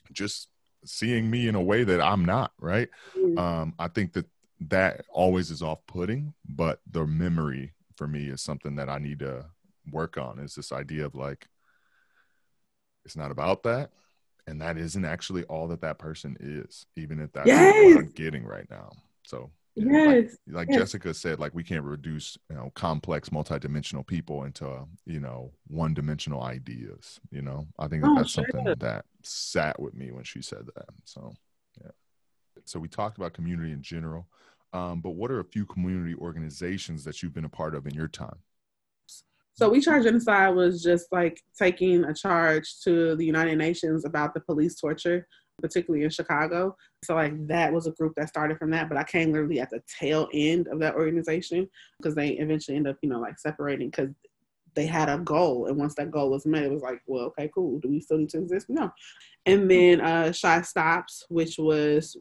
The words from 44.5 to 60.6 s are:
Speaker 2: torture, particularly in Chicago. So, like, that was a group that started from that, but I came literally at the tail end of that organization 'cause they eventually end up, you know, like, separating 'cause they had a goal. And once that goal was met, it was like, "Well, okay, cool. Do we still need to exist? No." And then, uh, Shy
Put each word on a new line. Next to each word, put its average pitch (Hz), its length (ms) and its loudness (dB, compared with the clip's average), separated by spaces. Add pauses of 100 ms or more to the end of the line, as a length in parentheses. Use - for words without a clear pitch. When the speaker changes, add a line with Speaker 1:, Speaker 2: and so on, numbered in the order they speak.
Speaker 2:
torture, 170 480 -2 (340)
particularly 170 440 0
in 156 40 0
Chicago. 170 680 -2 (260)
So, 170 120 -2
like, 151 320 -2
that 156 260 2
was 165 120 0
a 160 60 -4
group 160 240 -2
that 156 140 -4
started 151 280 -2
from 156 120 -4
that, 160 180 -2
but 151 100 -4
I 143 60 -2
came 165 300 0
literally 151 260 0
at 127 100 -4
the 117 140 -10 (160)
tail 156 320 0
end 160 380 2
of 156 100 -4
that 156 160 0
organization 165 760 -2 (320)
'cause 156 140 -2
they 147 220 -2
eventually 151 400 -2
end 147 100 0
up, 139 140 -6
you 147 80 -2
know, 123 100 -4
like, 113 180 -8
separating 143 540 -6
'cause 135 160 -2 (680)
they 151 100 0
had 160 240 0
a 139 80 0
goal. 156 480 2
And 139 100 -2
once 147 200 -2
that 147 140 -6
goal 147 200 0
was 135 160 -2
met, 156 180 2
it 139 80 0
was 143 100 -4
like, 127 240 -8
"Well, 123 200 -4
okay, 151 280 -6
cool. 151 260 -2
Do 127 100 -4
we 147 100 0
still 156 200 -2
need 151 100 0
to - 80 -6
exist? 180 320 -4
No." 254 240 -2 (520)
And 190 240 6
then, 180 300 10
uh, 165 320 4
Shy 175 300 4